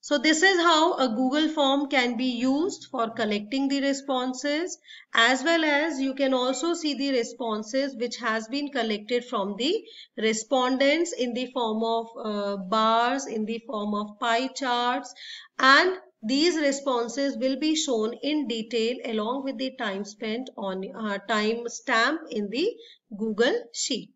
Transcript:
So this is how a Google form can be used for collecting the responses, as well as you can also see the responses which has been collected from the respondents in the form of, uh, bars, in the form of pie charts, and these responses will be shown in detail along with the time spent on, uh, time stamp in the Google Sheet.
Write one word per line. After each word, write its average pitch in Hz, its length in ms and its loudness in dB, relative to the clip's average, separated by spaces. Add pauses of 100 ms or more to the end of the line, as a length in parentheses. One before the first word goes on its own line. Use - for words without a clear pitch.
So 294 140 2
this 311 240 4
is 370 180 6
how 330 340 6
a 262 140 2
Google 262 400 2
form 285 400 2
can 247 280 2
be 254 80 -2
used 262 640 -2
for 226 200 -2
collecting 220 580 -2
the 277 140 0
responses, 277 920 -2 (380)
as 254 300 4
well 330 200 4
as 294 360 0
you 269 140 -2
can 269 200 2
also 262 400 0
see 311 200 -4
the 277 180 -2
responses 233 840 -2
which 240 220 -6
has 220 320 -2
been 277 220 -4
collected 233 540 -2
from 202 320 -2
the 302 280 0 (340)
respondents 262 920 2
in 240 220 -2
the 254 180 -4
form 220 320 0
of, 226 220 0 (120)
uh, 202 380 -4
bars, 220 720 2
in 220 180 -2
the 226 200 -6
form 208 300 -2
of 208 240 -4
pie 240 300 2
charts, 247 680 -2 (460)
and 311 360 6 (280)
these 294 320 2
responses 277 800 0
will 262 200 0
be 311 180 0
shown 233 380 0 (100)
in 294 240 0
detail 226 580 -2
along 233 380 -2
with 269 160 -6
the 262 180 -4
time 202 280 -4
spent 226 520 -6
on, 190 280 -6 (100)
uh, 208 240 -4
time 226 500 -2
stamp 254 520 0 (100)
in 208 180 -4
the 330 280 -2 (400)
Google 226 560 0
Sheet. - 440 -4